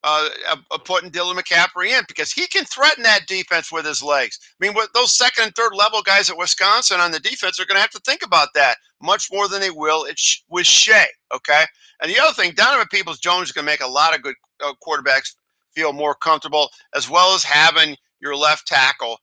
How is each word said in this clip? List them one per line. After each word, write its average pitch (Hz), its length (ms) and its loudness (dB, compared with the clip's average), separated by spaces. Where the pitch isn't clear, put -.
uh, 151 260 0
of, 156 80 -4
of 156 140 -8
putting 180 260 -4
Dylan 180 280 -4
McCaffrey 180 580 0
in 233 100 0
because - 240 -8
he 359 160 -6
can 381 180 -2
threaten 285 380 0
that 208 240 2
defense 180 440 -4
with 160 140 -6
his 151 160 -6
legs. 135 380 -2
I 180 60 -4
mean, 208 80 -2
what, 214 200 -2
those 240 220 2
second 233 300 2
and 214 100 -8
third 226 200 0
level 214 260 0
guys 196 280 2
at 170 80 -10
Wisconsin 190 640 0
on 175 120 2
the 156 80 -4
defense 202 400 -6
are 185 60 -4
gonna 196 140 2
have 214 120 0
to 208 80 -16
think 277 240 -4
about 165 320 2
that 135 220 4
much 190 300 -2
more 196 160 0
than 196 140 -4
they 190 100 -2
will 156 360 -2
at 151 100 -10
Sh-, - 320 -2
with 175 180 -2
Shea, 214 380 6
okay? 151 320 2
And 160 100 -4
the 226 80 2
other 302 140 2
thing, 175 220 -2
Donovan 226 360 2
Peoples-Jones 175 560 -2
is - 40 -10
gonna 151 140 -6
make 151 160 -2
a 135 60 -6
lot 151 280 2
of 143 60 -4
good, 135 140 -8
uh, 143 100 -6
quarterbacks 139 500 -2
feel 156 180 -2
more 143 220 -2
comfortable, 151 540 0
as 127 140 -4
well 180 240 4
as 175 100 0
having 156 520 2
your 143 160 -8
left 151 320 0
tackle 131 560 -2